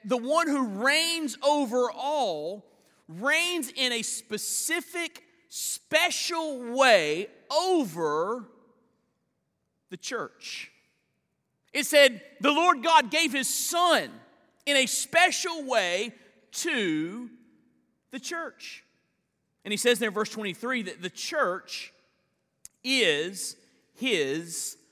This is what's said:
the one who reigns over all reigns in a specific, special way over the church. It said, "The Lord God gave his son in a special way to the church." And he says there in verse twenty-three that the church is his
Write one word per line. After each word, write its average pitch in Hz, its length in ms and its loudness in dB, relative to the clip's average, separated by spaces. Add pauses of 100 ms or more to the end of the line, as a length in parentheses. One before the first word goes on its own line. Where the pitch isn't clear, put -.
the 233 100 0
one 302 320 0
who 233 340 -2
reigns 311 600 0
over 254 480 2
all 208 760 -4 (440)
reigns 294 680 0
in 254 160 0
a 233 80 -2
specific, - 1200 -6 (280)
special 311 1200 -4
way 202 520 6 (240)
over 214 960 0 (1400)
the 185 80 -14
church. - 720 -10 (1040)
It 285 100 0
said, 262 380 6 (180)
"The 277 120 4
Lord 311 300 4
God 311 280 6
gave 302 240 0
his 262 180 -2
son 330 580 2 (540)
in 285 140 2
a 247 80 4
special 330 800 0
way 208 500 0 (380)
to 208 760 -2 (840)
the 262 60 -12
church." - 640 -12 (840)
And 208 80 -6
he 208 40 0
says 240 220 2
there 220 100 -2
in 190 60 -6
verse 208 160 -2
twenty-three 220 540 -6
that 175 180 -12
the 180 80 -8
church - 840 -6 (880)
is 190 760 0 (380)
his 165 840 -4 (160)